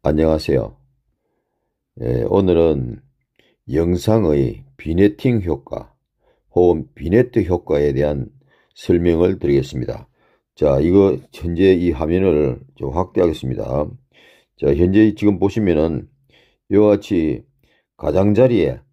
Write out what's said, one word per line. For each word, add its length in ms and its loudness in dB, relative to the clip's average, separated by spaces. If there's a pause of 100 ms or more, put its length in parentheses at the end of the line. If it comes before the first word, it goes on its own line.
(100)
안녕하세요. 640 0 (1300)
예, 260 -4
오늘은 720 0 (720)
영상의 960 0 (100)
비네팅 680 0
효과, 500 -8 (600)
혹은 420 2
비네트 480 0
효과에 500 -2
대한 360 -4 (460)
설명을 640 0
드리겠습니다. 680 -4 (460)
자, 260 0
이거 360 4 (160)
현재 400 2
이 180 0
화면을 680 0 (160)
좀 140 -8
확대하겠습니다. 1000 -4 (680)
자, 160 0
현재 400 2
지금 240 -2
보시면은 680 -2 (640)
이와 180 4
같이 560 -2 (500)
가장자리에 840 0 (120)